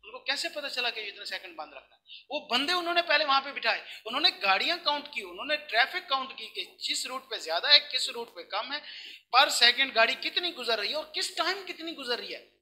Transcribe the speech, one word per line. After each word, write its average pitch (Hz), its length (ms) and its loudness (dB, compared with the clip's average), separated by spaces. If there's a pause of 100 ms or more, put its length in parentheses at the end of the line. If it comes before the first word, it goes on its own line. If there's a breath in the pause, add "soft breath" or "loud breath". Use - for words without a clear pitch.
उनको 220 140 -14
कैसे 277 300 -4
पता 294 200 -8
चला 247 220 -2
कि 220 100 -10
इतने 202 260 -10
second 180 300 -10
बांध 147 180 -12
रखना - 200 -20
है? - 80 -20 (280 loud breath)
वो 285 220 -6
बंदे 277 200 2
उन्होंने 349 300 0
पहले 311 220 4
वहां 277 160 4
पे 277 120 -10
बिठाए, 214 320 0 (220 loud breath)
उन्होंने 294 240 2
गाड़ियां 240 480 2
count 294 360 -2
की, 233 80 -8
उन्होंने 202 340 -4
traffic 254 520 0
count 262 300 -2
की 226 80 -12
कि 185 340 -12
जिस - 260 -4
route 254 240 -8
पे 208 100 -6
ज्यादा 165 280 -2
है, 294 100 10
किस 269 300 0
route 233 200 -8
पे 170 140 -14
कम 226 300 -4
है, 294 100 -6 (540 loud breath)
per 294 140 8
second 247 420 4
गाड़ी 226 220 6
कितनी 349 360 -4
गुजर 233 280 -2
रही 202 120 -4
है 285 60 -4
और 302 180 -6
किस 359 240 -4
time 370 260 0
कितनी 330 280 -8
गुजर 247 260 -2
रही 196 140 -8
है। 123 180 -14 (120)